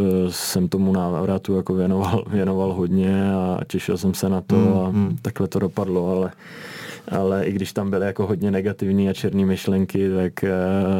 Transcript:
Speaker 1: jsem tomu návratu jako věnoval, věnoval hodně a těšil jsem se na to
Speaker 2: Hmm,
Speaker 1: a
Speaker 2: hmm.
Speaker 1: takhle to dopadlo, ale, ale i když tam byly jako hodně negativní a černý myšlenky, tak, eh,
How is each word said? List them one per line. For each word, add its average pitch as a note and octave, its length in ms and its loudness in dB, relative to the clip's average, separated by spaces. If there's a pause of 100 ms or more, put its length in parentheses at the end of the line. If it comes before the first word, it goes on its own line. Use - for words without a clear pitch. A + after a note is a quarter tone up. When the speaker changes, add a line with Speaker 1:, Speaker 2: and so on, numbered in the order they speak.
(300)
Speaker 1:
jsem F2+ 380 0
tomu F#2+ 240 2
návratu F#2+ 640 0
jako F#2 180 0
věnoval, F#2+ 520 2
věnoval F#2+ 460 0
hodně F#2+ 640 2
a F#2 320 0
těšil - 320 -2
jsem F#2+ 160 0
se - 140 -2
na F#2+ 120 0
to G#2 160 0
Speaker 2:
Hmm, G#2+ 220 4
Speaker 1:
a F#2 100 0
Speaker 2:
hmm. G2 340 0
Speaker 1:
takhle G2+ 260 -2
to F#2+ 100 -2
dopadlo, F#2 580 0
ale, F#2 140 0 (880)
ale F#2+ 240 0
i F2+ 80 -2
když G2 200 -4
tam G2 180 -2
byly G2 160 0
jako G2 200 -2
hodně G2+ 240 0
negativní G2 600 0
a - 20 2
černý G2 320 0
myšlenky, F#2+ 720 0
tak, F#2 280 -2
eh, G2 60 2 (500)